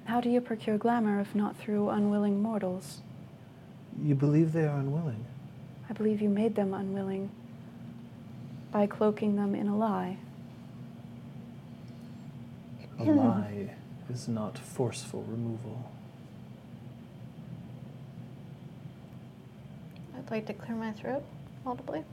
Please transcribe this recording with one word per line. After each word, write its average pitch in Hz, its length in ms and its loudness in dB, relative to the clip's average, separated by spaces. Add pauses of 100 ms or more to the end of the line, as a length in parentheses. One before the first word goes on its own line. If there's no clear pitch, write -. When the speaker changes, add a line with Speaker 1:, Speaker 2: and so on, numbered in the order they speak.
Speaker 1:
How 240 160 4
do 240 80 2
you 247 120 8
procure 226 360 0
glamour 214 440 6
if 202 140 0
not 208 220 2
through 208 320 2
unwilling 208 540 6
mortals? 202 580 0 (1040)
Speaker 2:
You 147 100 6
believe 147 380 8
they 160 120 6
are 147 140 4
unwilling? 139 460 0 (640)
Speaker 1:
I - 40 -6
believe 214 280 2
you 214 80 6
made 214 280 6
them 196 180 4
unwilling 196 560 0 (1400)
by 208 140 8
cloaking 208 500 4
them 202 180 4
in 202 140 2
a 202 80 4
lie. 196 400 2 (2750)
Speaker 2:
A - 60 0
lie 117 680 6 (420)
is 120 160 -4
not 107 300 0
forceful - 680 -2
removal. 113 640 -4 (4000)
Speaker 3:
I'd - 140 -8
like 220 160 -2
to 214 60 -4
clear 226 240 -4
my 220 160 -2
throat 262 300 -2 (440)
audibly. 277 460 -4